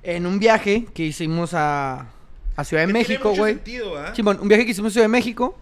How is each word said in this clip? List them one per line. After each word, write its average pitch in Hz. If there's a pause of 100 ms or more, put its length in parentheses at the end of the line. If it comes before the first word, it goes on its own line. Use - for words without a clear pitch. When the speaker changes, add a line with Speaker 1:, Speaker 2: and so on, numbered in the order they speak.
Speaker 1:
en 175
un 190
viaje 214
que 165
hicimos 160
a, 139 (480)
a 147
Ciudad 160
de 175
Speaker 2:
Que 196
tiene 233
Speaker 1:
México, 214
Speaker 2:
mucho 202
Speaker 1:
güey. 214
Speaker 2:
sentido, 214
¿ah? 165
Speaker 1:
Simón, 208
un 202
viaje 214
que 226
hicimos 202
a -
Ciudad 226
de 214
México. 240